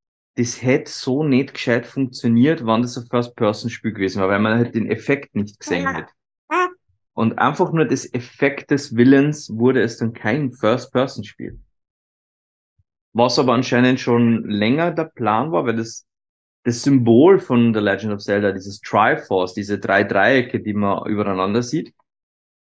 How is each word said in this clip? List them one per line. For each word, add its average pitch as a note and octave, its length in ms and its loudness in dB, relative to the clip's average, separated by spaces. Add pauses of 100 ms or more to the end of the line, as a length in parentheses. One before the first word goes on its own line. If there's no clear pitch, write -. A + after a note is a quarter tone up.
(360)
das A#2+ 280 -4
hätte C3+ 280 0
so C3+ 320 -4
nicht C3+ 300 0
gescheit B2 320 -2
funktioniert, B2 800 0
wenn A2+ 160 2
das B2 160 -4
ein A#2+ 100 -12
First-Person-Spiel A#2 840 -2
gewesen G2 260 -2
wäre, F#2+ 120 2
weil G2+ 80 2
man G#2+ 180 2
halt A#2 160 0
den G2+ 160 -2
Effekt C#3 460 -4
nicht G#2 240 -6
gesehen - 340 -4
hätte. - 160 -10 (1040)
Und - 240 -2
einfach D3+ 340 0
nur D#3+ 140 2
des - 300 -4
Effekt - 560 -2
des C3+ 240 -2
Willens C#3 580 4
wurde A#2+ 300 2
es A#2+ 140 -4
dann A2+ 160 -4
kein B2 380 -4
First-Person-Spiel. - 1080 -4 (1600)
Was A#2+ 220 2
aber B2+ 160 2
anscheinend B2+ 460 2
schon A#2 500 0
länger A#2+ 400 0
der E3 140 -4
Plan A#2 480 -2
war, D#3+ 160 -2
weil A2+ 80 -2
das, A2+ 320 -10 (560)
das A#2+ 180 -2
Symbol C#3 560 6
von A#2+ 340 2
The G#2+ 80 0
Legend G2+ 320 -2
of G2+ 100 -6
Zelda, G2+ 300 0
dieses G2 300 -10
Triforce, G#2+ 720 0
diese G2+ 240 -6
drei G2 260 2
Dreiecke, A2 560 0
die G#2 140 -6
man G2+ 340 -2
übereinander G2+ 540 -2
sieht, B2 320 -6 (760)